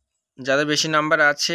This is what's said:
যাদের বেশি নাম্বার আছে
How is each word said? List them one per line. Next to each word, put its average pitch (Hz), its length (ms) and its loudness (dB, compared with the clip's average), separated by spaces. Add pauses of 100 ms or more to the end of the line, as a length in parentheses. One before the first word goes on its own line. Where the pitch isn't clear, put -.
(400)
যাদের 135 260 0
বেশি 151 220 -2
নাম্বার 156 320 0 (120)
আছে 147 240 -4